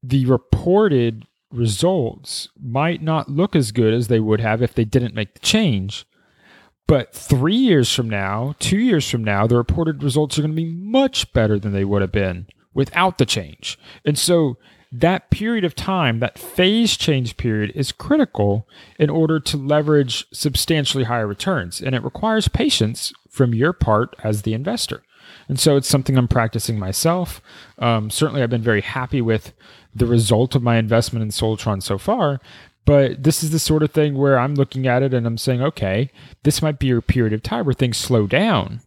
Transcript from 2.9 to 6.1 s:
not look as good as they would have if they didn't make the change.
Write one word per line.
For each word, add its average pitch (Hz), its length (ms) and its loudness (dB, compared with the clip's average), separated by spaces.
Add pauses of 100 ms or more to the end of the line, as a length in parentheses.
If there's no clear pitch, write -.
not 156 280 -2
look 165 260 0
as 117 160 2
good 113 220 2
as 120 140 -2
they 117 120 2
would 107 200 0
have 113 220 0
if 120 120 -2
they 117 100 2
didn't 120 300 0
make 104 200 -8
the - 60 -20
change. 113 640 0 (840)